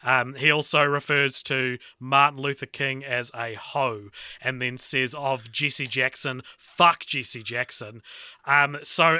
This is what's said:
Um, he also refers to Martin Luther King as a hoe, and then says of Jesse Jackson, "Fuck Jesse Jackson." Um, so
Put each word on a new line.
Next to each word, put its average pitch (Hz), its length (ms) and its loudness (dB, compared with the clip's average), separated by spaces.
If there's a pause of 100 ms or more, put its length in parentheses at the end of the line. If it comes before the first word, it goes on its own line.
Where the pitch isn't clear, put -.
Um, 127 340 2
he 147 140 4
also 147 320 4
refers 143 600 2
to 127 340 -2 (220)
Martin 139 420 2
Luther 139 240 -6
King 135 400 -6
as 123 300 -4
a 117 180 -8
hoe, 110 560 -4 (320)
and 127 220 -4
then 127 160 -4
says 131 360 0
of 131 380 -4
Jesse 143 340 -2
Jackson, 131 560 -2 (160)
"Fuck - 460 4
Jesse 123 380 -6
Jackson." 117 580 -8 (460)
Um, 143 360 4
so 165 380 4